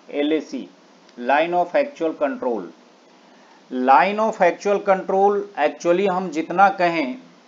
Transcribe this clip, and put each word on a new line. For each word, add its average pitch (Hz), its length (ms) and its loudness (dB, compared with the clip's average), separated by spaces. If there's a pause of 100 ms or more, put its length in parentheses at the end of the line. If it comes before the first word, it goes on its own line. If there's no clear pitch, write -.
(120)
एलएसी, 143 560 -4 (540)
Line 147 340 0
of 175 200 0
Actual 151 480 -2
Control। 123 420 -4 (1040)
Line 143 500 2
of 220 220 -2
Actual 196 460 0
Control, 196 500 2 (200)
actually 175 500 0
हम 185 200 -4
जितना 165 420 2
कहें, 165 440 -2 (320)